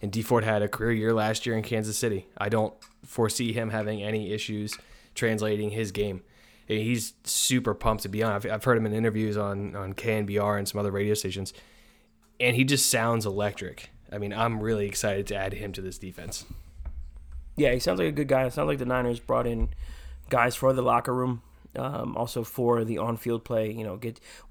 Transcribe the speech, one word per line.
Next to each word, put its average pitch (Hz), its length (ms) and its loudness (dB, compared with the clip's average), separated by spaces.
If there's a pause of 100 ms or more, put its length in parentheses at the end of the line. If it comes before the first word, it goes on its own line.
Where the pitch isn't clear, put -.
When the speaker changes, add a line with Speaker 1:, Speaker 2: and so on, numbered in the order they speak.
Speaker 1:
And 101 120 -4
Dee 113 80 0
Ford 110 240 4
had 107 160 4
a 104 80 2
career 117 240 0
year 110 200 4
last 110 320 2
year 113 120 0
in 110 40 2
Kansas 107 360 -2
City. 104 280 0 (120)
I 101 100 -2
don't 107 260 2 (300)
foresee 113 480 0
him 113 180 -2
having 107 320 -2
any 107 300 -2
issues 107 460 -4 (360)
translating 107 580 2
his 107 200 -2
game. 101 320 -2 (460)
And 107 100 2
he's 113 360 -2 (100)
super 120 480 2
pumped 107 300 0
to 98 60 -6
be 107 140 0
on. 110 80 2
I've, 101 140 -2
I've 104 180 -4
heard 123 140 6
him 110 80 4
in 104 80 0
interviews 110 420 2
on, 101 400 -4
on 98 160 -6
K 110 220 -2
N 107 120 0
B 101 120 -2
R 104 200 2
and 98 80 -2
some 104 140 -4
other 104 120 0
radio 101 240 2
stations, 98 360 -4 (880)
and 123 160 4
he 131 80 6
just 135 260 4
sounds 117 360 2
electric. 98 640 -4 (200)
I 104 100 -8
mean, 101 120 -4
I'm 113 300 0
really 107 260 0
excited 98 400 -2
to 101 80 -4
add 98 160 -2
him 98 220 -6
to 95 80 -8
this 95 160 -8
defense. 92 480 -12 (1080)
Speaker 2:
Yeah, 143 160 4
he 127 80 2
sounds 180 200 0
like 170 80 2
a 156 40 0
good 143 160 -2
guy. 131 180 4
It 123 80 -2
sounds 147 120 -2
like 147 140 0
the 127 60 -4
Niners 123 340 0
brought 120 260 0
in 113 240 0 (580)
guys 123 280 4
for 131 180 6
the 127 80 2
locker 123 320 4
room, 127 300 0 (320)
um, 123 420 -4
also 117 260 -2
for 120 400 2
the 113 140 -2
on-field 113 480 -2
play. 110 260 0
You 113 120 -6
know, 98 120 -6
get 113 240 -8 (320)